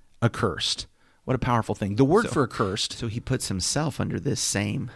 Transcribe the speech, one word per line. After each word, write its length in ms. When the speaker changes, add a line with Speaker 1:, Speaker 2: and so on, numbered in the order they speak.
Speaker 1:
accursed." 680
What 100
a 40
powerful 360
thing. 220
The 80
word 200
Speaker 2:
So, 60
Speaker 1:
for 120
accursed. 500
Speaker 2:
so 140
he 120
puts 300
himself 500
under 200
this 200
same 560